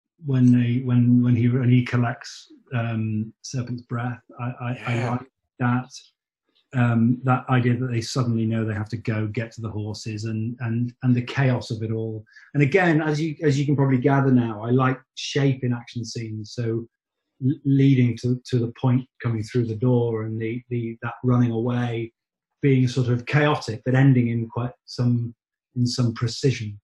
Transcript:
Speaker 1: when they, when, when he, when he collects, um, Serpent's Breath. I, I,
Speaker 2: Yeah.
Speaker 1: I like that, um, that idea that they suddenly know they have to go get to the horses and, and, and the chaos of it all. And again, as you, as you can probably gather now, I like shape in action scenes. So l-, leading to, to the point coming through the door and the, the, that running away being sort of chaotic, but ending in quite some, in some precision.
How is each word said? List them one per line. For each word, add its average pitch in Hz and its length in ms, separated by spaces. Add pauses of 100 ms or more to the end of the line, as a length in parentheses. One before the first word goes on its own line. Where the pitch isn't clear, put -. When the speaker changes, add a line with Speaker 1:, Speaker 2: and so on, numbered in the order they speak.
(260)
Speaker 1:
when 127 280
they, 120 320
when, 123 360
when 120 140
he, 120 140
when 123 200
he 123 140
collects, - 640 (260)
um, 110 680
Serpent's 123 420
Breath. 123 380 (180)
I, 123 40 (180)
I, 120 120
Speaker 2:
Yeah. - 140
Speaker 1:
I 120 220
like 123 180 (320)
that, 123 300 (840)
um, 120 520
that 131 240
idea 123 260
that 127 160
they 113 80
suddenly 113 460
know 113 180
they 107 100
have 104 160
to 110 80
go 107 300
get 113 260
to 113 80
the 110 80
horses 104 560
and, 110 360
and, 120 320 (100)
and 127 100
the 123 100
chaos 127 480
of 107 120
it 110 80
all. 110 320 (300)
And 143 100
again, 165 380
as 151 180
you, 156 240
as 143 160
you 143 60
can 143 100
probably 135 220
gather 139 340
now, 117 320
I 117 60
like 131 280 (180)
shape 135 500
in 120 80
action 120 320
scenes. 110 480
So 117 320 (580)
l-, 131 80 (140)
leading 135 560
to, 123 240
to 123 140
the 120 200
point 127 260 (160)
coming 113 220
through 117 220
the 107 100
door 117 480
and 110 160
the, 113 300
the, 117 320
that 117 140 (100)
running 123 260
away 117 640 (480)
being 131 260
sort 123 220
of 120 160
chaotic, 147 580
but 127 120
ending 127 340
in 117 180
quite 123 240 (140)
some, 120 480 (420)
in 123 100
some 113 280
precision. 113 720